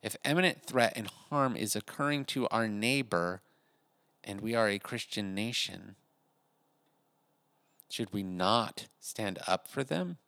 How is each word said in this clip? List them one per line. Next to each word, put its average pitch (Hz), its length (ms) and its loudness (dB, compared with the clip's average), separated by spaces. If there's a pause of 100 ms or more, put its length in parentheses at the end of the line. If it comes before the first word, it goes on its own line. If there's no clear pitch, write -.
If 110 220 -4
imminent 165 400 4
threat 120 320 4
and 110 120 -6
harm 135 500 0
is - 180 -2
occurring 143 520 -2
to 127 200 0
our 113 220 0
neighbor, 104 720 0 (840)
and 98 160 -8
we 113 160 -2
are 110 140 6
a 101 100 0
Christian 104 560 -6
nation, 98 640 -4 (1900)
should - 240 -6
we 101 100 -4
not 95 640 2 (140)
stand 101 460 -6
up 92 200 0
for 139 160 -4
them? 170 340 -2 (100)